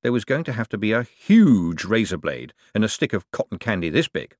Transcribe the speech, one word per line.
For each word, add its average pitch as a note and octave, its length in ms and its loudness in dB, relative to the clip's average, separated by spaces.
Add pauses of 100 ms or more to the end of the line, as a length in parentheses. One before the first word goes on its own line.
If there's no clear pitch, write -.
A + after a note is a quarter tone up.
There A#2+ 80 0
was A#2+ 140 -2
going D3 200 -2
to C3+ 80 -8
have A2+ 160 -6
to A2 80 -8
be G#2+ 160 -2
a A#2+ 100 0
huge A#2 800 4
razor G2+ 340 -2
blade C#2+ 360 -8 (200)
and G#2+ 120 0
a G#2+ 40 -2
stick - 240 -4
of G2+ 180 -6
cotton - 280 -8
candy F2+ 300 -4
this C3+ 180 0
big. - 320 -10